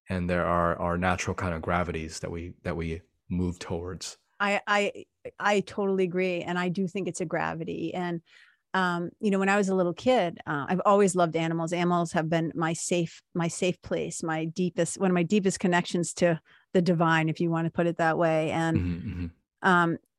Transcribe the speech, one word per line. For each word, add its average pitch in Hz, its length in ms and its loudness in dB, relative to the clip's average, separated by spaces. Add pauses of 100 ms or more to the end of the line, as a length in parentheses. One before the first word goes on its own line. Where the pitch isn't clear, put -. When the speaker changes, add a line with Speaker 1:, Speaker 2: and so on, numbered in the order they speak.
Speaker 1:
and 90 200 -2
there 87 160 2
are, 85 320 2
are 87 200 -2
natural 90 380 0
kind 92 180 -4
of 82 80 -8
gravities 85 580 -4
that 87 120 -8
we, 87 220 -10 (100)
that 87 140 -4
we 82 240 -6 (280)
move 90 300 -2
towards. 90 580 -10 (220)
Speaker 2:
I, 202 260 0
I, 208 400 0 (340)
I 202 220 2
totally 190 420 0
agree. 180 380 -2
And 175 160 -4
I 180 120 0
do 185 180 0
think 180 200 -4
it's 170 140 -6
a 180 40 -4
gravity. 160 680 -4
And, 175 280 -4 (520)
um, 175 460 0
you 214 120 0
know, 196 80 4
when 196 100 2
I 196 80 4
was 196 120 2
a 190 60 2
little 175 180 2
kid, 208 540 2
uh, 143 220 -2
I've 180 160 2
always 202 300 6
loved 170 200 2
animals. 165 380 -2
Animals 175 400 2
have 160 160 0
been 165 260 0
my 165 180 0
safe, - 480 -2 (140)
my 170 140 0
safe 180 320 -2
place, 165 420 -6
my 160 220 -2
deepest, 170 540 -2
one 190 120 2
of - 20 2
my 175 100 4
deepest 190 360 2
connections 175 560 0
to 170 240 2 (340)
the 185 80 4
divine, 165 480 4
if 156 100 -2
you 175 120 0
wanna 165 180 0
put 175 160 0
it 165 120 -2
that 160 200 2
way. 160 340 2
And, 165 260 0
Speaker 1:
Mm-hmm, 87 320 -4
mm-hmm. 87 160 -6 (360)
Speaker 2:
um, 175 360 4 (220)